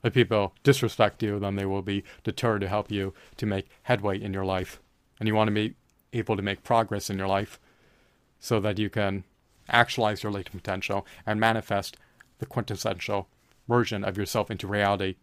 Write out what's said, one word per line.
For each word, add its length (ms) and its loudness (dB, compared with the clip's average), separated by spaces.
If 120 0
people 480 4
disrespect 600 4
you, 160 0
then 180 -2
they 80 -2
will 180 -2
be 220 -4
deterred 380 0
to 80 -2
help 220 -2
you 240 -4
to 80 -4
make 220 -2
headway 380 0
in 120 -6
your 120 -2
life. 360 -4
And 80 -2
you 80 2
want 140 4
to 60 0
be 200 0
able 240 -2
to 60 -2
make 200 -4
progress 480 0
in 80 -4
your 100 -2
life 300 0
so 220 0
that 180 -2
you 100 0
can 360 -2
actualize 540 2
your 100 -4
latent 240 -8
potential 500 -4
and 120 0
manifest 580 0
the 80 -8
quintessential 840 -4
version 340 2
of 140 -4
yourself 340 -2
into 160 -8
reality. 560 0